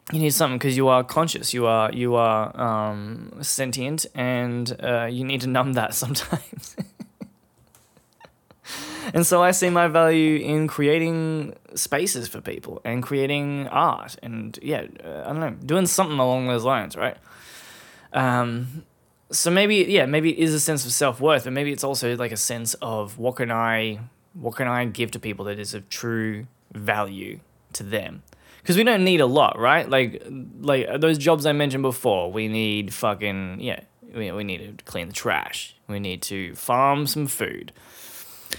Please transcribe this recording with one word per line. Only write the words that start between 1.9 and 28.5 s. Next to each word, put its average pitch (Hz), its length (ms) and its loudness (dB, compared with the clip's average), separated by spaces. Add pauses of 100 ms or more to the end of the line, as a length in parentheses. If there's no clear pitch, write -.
you 120 240 0
are, 110 460 2
um, 107 800 -4
sentient, 135 640 -2 (100)
and, 120 680 -2
uh, 117 300 0
you 127 140 -4
need 135 160 -2
to 127 60 -4
numb 131 260 2
that 113 200 0
<laughs> - 100 -2
sometimes. - 760 -6 (2250)
And 170 120 4
so 175 160 6
I 180 100 8
see 180 180 2
my 175 180 6
value 160 500 6
in 151 300 0
creating 160 880 0 (200)
spaces - 520 -2
for 110 140 -12
people - 420 -10
and 120 180 -4
creating 143 680 -2
art - 520 0
and, 113 400 -10
yeah, 139 240 -4 (180)
uh, 76 220 -10
I - 20 -8
don't 147 120 -4
know, 151 160 -4 (100)
doing 175 200 4
something 156 340 2
along 127 280 2
those 120 180 0
lines, 117 300 0
right? 110 220 -4 (960)
Um, 123 680 0 (480)
so - 180 2
maybe, 208 280 4
yeah, 185 280 4
maybe 151 260 2
it - 80 -4
is 160 140 4
a 156 60 2
sense 147 260 0
of 120 60 -6
self-worth, 131 540 2
but 131 80 -4
maybe 143 180 -2
it's 135 120 -6
also, 123 320 -2
like, 120 160 -4
a 110 60 -6
sense 117 380 -2
of 110 420 -6
what 123 200 -2
can 120 140 -2
I, 113 480 0 (340)
what 120 220 -8
can 131 120 -2
I 123 180 0
give 113 260 -4
to 107 80 -12
people 104 260 -8
that 104 140 -6
is 101 140 -10
of 101 160 -12
true 113 580 -4 (260)
value 101 640 -4 (340)
to - 100 -8
them? 98 400 -6 (400)